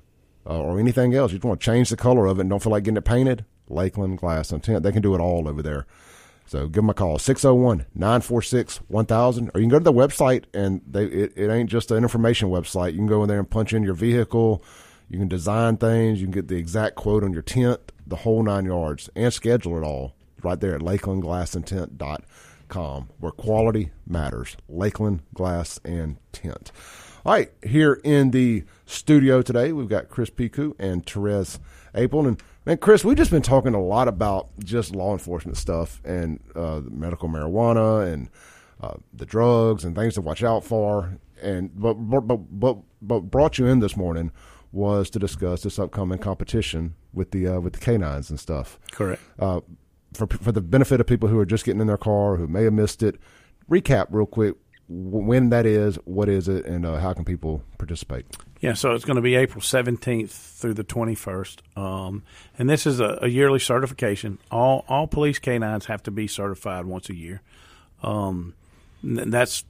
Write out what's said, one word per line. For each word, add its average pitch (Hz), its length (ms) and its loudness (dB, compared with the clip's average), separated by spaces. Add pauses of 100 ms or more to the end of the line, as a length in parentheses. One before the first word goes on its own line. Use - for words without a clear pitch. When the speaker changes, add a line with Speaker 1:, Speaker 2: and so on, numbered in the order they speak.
(460)
Speaker 1:
uh, 80 140 -4
or 80 200 -2
anything 123 340 4
else, 131 180 2
you 95 60 -6
just 92 80 -6
wanna 113 140 0
change 120 300 2
the 117 60 -4
color 123 300 4
of 95 140 2
it - 20 0
and 92 80 -2
don't 101 120 -2
feel 110 100 0
like 104 120 2
getting 107 140 0
it 95 80 -4
painted, 120 400 2 (240)
Lakeland 92 480 -4
Glass 82 340 -4
and 76 120 -6
Tint. 107 200 0
They 98 80 2
can 104 120 2
do 98 120 4
it 85 60 0
all 85 260 0
over 73 140 -6
there. 73 240 -6 (640)
So 71 200 -4
give 85 160 2
'em 107 60 4
a 101 40 2
call, 85 260 0
six - 260 2
oh 135 80 8
one, 123 320 4 (100)
nine 113 260 2
four 120 200 -2
six, - 360 -2 (100)
one 107 180 0
thousand, 117 480 2
or 90 80 0
you - 40 4
can 117 40 4
go 131 100 8
to 175 40 4
the 165 100 8
website, 131 500 4 (100)
and 95 320 0
they, 98 200 -2
it, 98 320 -2
it 104 120 0
ain't 117 200 0
just 117 200 -2
an 113 140 2
information 117 460 2
website. 90 420 -2
You 78 60 -6
can 107 100 0
go 107 160 4
in 101 60 2
there 104 100 0
and 95 100 -4
punch 110 240 -2
in 110 100 0
your 95 100 0
vehicle. 113 680 2 (480)
You 87 100 -6
can 98 100 -2
design 104 480 0
things. 113 420 2
You 95 80 -4
can 95 60 -6
get 95 160 -6
the 90 80 -2
exact 87 380 -4
quote 104 280 0
on 98 80 -2
your 80 120 -6
tint, 123 360 0 (260)
the 92 120 -8
whole 113 260 2
nine 101 220 0
yards, 82 500 -4
and 117 180 0
schedule 110 440 0
it 80 80 -4
all 67 300 -6 (280)
right 87 160 -2
there 92 160 -2
at 71 60 -6
lakeland 95 400 -2
glass 87 340 -4
and 82 100 -6
tint 90 320 -8
dot 73 260 -8 (440)
com, 69 420 -8 (100)
where 80 120 -8
quality 110 600 0 (140)
matters. 67 520 -6 (100)
Lakeland 98 540 -4 (120)
Glass 87 520 -4
and 80 320 -6 (160)
Tint. - 380 -12 (540)
All 170 60 2
right, - 200 2 (120)
here 143 400 4
in 139 280 4
the 123 320 2 (220)
studio 135 560 6
today, 123 300 0
we've 143 160 -4
got 95 220 -2
Chris 113 200 -4
Piku 139 480 -4
and 92 280 -4
Therese 101 520 -2 (380)
Apel. 139 320 2
And, 113 140 0 (240)
man, 165 140 2
Chris, 208 260 6
we've 247 100 4
just 311 160 4
been 160 100 6
talking 127 320 4
a 101 80 0
lot 107 280 2
about 98 400 -2 (120)
just 104 320 -4
law 98 200 -2
enforcement 87 440 -8
stuff 85 460 -4
and, 85 380 -6 (120)
uh, 80 280 -6
the 64 80 -12
medical 82 400 -8
marijuana 107 840 2
and, 71 180 -8 (520)
uh, - 140 -10 (180)
the - 120 -14
drugs 113 600 4
and 85 100 -6
things 110 200 -2
to 101 60 -4
watch 78 220 -4
out 113 220 2
for. 104 520 -2 (240)
And 92 280 -4 (100)
but, 110 140 2
but, 113 280 0
but, 117 160 0 (220)
but, 120 180 2 (240)
but 110 200 -2
brought 131 360 2
you 123 100 2
in 131 120 6
this 104 160 0
morning 85 360 -4 (420)
was 101 380 0
to 110 80 -4
discuss 90 420 -4
this - 180 -6
upcoming 92 380 -4
competition 90 800 -4 (180)
with 90 180 -6
the, 92 160 -2
uh, 92 140 -2
with 87 120 -4
the - 60 -8
canines 78 520 -2
and 73 80 -8
stuff. 71 400 -8 (120)
Speaker 2:
Correct. 95 300 -6 (180)
Speaker 1:
Uh, 92 220 -2 (520)
for, 107 140 -4
for - 240 -2
the 104 100 0
benefit 127 380 4
of 117 80 0
people 113 220 2
who 110 100 4
are 101 60 2
just 107 180 0
getting 104 160 0
in 110 80 2
their 104 100 2
car, 101 380 2
who 87 120 -2
may 90 160 0
have 113 100 4
missed 107 280 0
it, 107 140 2 (540)
recap 139 400 4
real 107 160 2
quick 104 300 0 (340)
w-, 92 360 -6
when 120 240 6
that 117 160 4
is, 104 300 4 (100)
what 98 240 0
is 95 180 2
it, 95 180 0
and, 85 200 -4
uh, 80 120 -4
how 92 160 -2
can 87 120 -8
people 80 380 -4 (140)
participate? 73 480 -10 (360)
Speaker 2:
Yeah, 123 120 0
so 120 200 0
it's 117 120 -4
gonna 127 160 0
be 123 140 4
April 127 260 2
seventeenth 120 720 -2
through - 440 -8
the 107 80 -6
twenty-first. 104 800 -6 (140)
Um, 95 480 -8 (340)
and 127 120 0
this 151 160 2
is 135 140 2
a, 110 220 0
a - 60 0
yearly 135 320 4
certification. 120 800 -2 (140)
All, 127 360 2
all 143 200 0
police 147 320 0
canines 110 480 -2
have 104 160 -8
to 107 80 -8
be 104 160 -4
certified 95 580 -8
once 92 240 -10
a 98 60 -12
year. 85 260 -14 (640)
Um, 95 500 -4 (500)
n-, 117 280 -4
that's 123 380 0